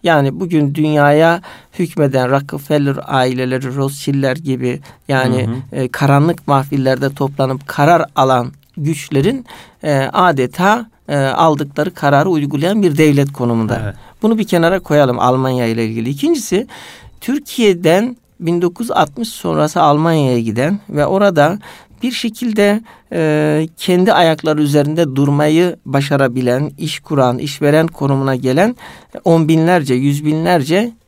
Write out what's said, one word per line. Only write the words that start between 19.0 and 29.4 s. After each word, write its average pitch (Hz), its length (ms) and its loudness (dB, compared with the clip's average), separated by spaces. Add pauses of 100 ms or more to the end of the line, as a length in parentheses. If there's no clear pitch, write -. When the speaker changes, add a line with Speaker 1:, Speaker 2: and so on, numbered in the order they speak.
Speaker 1:
sonrası 156 520 -2
Almanya'ya 151 580 2
giden 123 400 -2 (100)
ve 147 160 -2
orada 190 540 2 (440)
bir 254 80 -2
şekilde, 214 720 0 (300)
e, 151 540 0 (100)
kendi 180 360 2
ayakları 156 480 2
üzerinde 147 540 0
durmayı 151 600 2 (100)
başarabilen, 135 920 0
iş 160 220 -6
kuran, 127 380 0
işveren 147 500 0
konumuna 135 480 -2
gelen 151 400 0 (480)
on 165 240 4